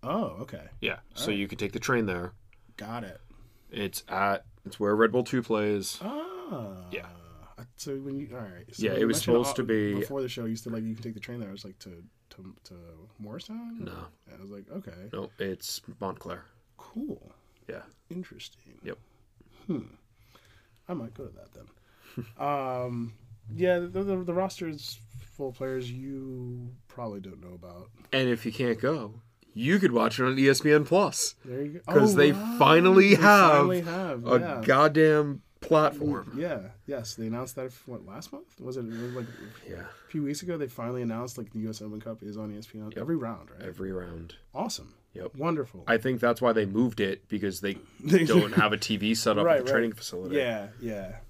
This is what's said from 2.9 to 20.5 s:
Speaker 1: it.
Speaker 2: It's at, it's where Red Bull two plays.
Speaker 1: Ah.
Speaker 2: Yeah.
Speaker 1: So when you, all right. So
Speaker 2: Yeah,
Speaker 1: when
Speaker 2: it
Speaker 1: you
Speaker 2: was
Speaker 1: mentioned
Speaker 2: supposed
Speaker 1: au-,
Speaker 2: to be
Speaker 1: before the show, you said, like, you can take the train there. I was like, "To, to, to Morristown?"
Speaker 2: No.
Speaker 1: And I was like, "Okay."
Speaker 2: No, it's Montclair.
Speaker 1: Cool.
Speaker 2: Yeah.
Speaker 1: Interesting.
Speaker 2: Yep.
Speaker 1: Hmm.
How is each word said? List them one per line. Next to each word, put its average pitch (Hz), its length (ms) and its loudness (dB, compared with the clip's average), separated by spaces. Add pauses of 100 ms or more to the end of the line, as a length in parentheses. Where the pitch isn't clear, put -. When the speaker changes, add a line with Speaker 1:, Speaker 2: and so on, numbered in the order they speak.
Speaker 1:
it. 92 160 -16 (520)
Speaker 2:
It's 101 360 -8
at, 98 380 -2 (200)
it's - 140 -18
where 104 160 2
Red 110 160 4
Bull 123 120 0
two 123 180 -2
plays. 104 600 -2
Speaker 1:
Ah. 277 760 -10 (160)
Speaker 2:
Yeah. - 140 -10 (720)
Speaker 1:
So 139 200 -10
when 139 220 -10
you, 143 140 -12
all 123 80 -12
right. 90 300 -16
So - 120 -8
Speaker 2:
Yeah, 107 80 0
Speaker 1:
when - 60 -2
Speaker 2:
it - 40 2
Speaker 1:
you 113 60 4
Speaker 2:
was 113 100 2
Speaker 1:
mentioned - 60 -4 (220)
Speaker 2:
supposed - 60 -2
Speaker 1:
au-, - 40 -4
Speaker 2:
to 127 80 -2
be 107 320 0
Speaker 1:
before 135 260 -4
the 127 80 -6
show, 123 160 -8
you 113 100 -4
said, 113 180 -10
like, 113 100 -6
you 113 100 -6
can 110 100 -12
take 117 100 -10
the 107 60 -14
train 120 200 -12
there. 104 100 -12
I - 20 -14
was 101 140 -16
like, 95 140 -18
"To, - 100 -20 (420)
to, 92 240 -20 (100)
to - 80 -20 (460)
Morristown?" 226 640 -14
Speaker 2:
No. - 80 -12 (380)
Speaker 1:
And - 100 -20
I - 20 -20
was 98 100 -18
like, 101 200 -18
"Okay." 101 420 -16
Speaker 2:
No, 110 160 -12 (100)
it's - 420 -8 (180)
Montclair. 90 460 -10 (320)
Speaker 1:
Cool. - 540 -14 (380)
Speaker 2:
Yeah. 120 120 -14 (280)
Speaker 1:
Interesting. - 640 -16 (100)
Speaker 2:
Yep. - 140 -12 (680)
Speaker 1:
Hmm. 156 120 -6 (1120)